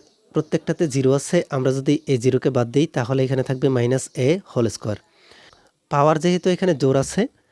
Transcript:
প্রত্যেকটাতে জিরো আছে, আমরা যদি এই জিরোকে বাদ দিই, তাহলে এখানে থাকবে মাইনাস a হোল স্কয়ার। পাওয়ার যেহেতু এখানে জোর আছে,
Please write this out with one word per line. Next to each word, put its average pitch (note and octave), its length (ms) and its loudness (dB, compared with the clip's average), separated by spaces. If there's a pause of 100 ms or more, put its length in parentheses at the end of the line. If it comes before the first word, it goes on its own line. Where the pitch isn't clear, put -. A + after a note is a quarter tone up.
(340)
প্রত্যেকটাতে D#3+ 500 -4 (120)
জিরো C3 140 2 (100)
আছে, - 180 -2 (180)
আমরা C3 220 0
যদি C#3 160 0 (180)
এই B2+ 120 2
জিরোকে B2+ 340 2
বাদ A#2+ 180 0
দিই, C3+ 120 2 (100)
তাহলে C3 280 -2
এখানে C3 240 -2
থাকবে C3+ 180 -2 (100)
মাইনাস A#2+ 260 0 (240)
a - 20 4 (220)
হোল B2 140 0 (100)
স্কয়ার। G#2 220 -8 (960)
পাওয়ার D3+ 320 4
যেহেতু F3+ 320 0
এখানে F3+ 260 2
জোর C3+ 220 4
আছে, - 180 -2 (300)